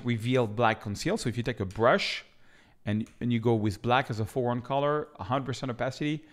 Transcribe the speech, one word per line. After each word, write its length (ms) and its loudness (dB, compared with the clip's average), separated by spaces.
reveal, 420 2
black 360 2
conceal. 340 -2
So 140 -2
if 80 -4
you 60 -2
take 180 -2
a 40 -2
brush 600 2
and, 220 0
and 100 0
you 80 4
go 140 4
with 280 0
black 280 2
as 100 -4
a 60 -2
foreground 400 -2
color, 420 0
a 40 -10
hundred 220 -2
percent 260 -6
opacity, 600 -4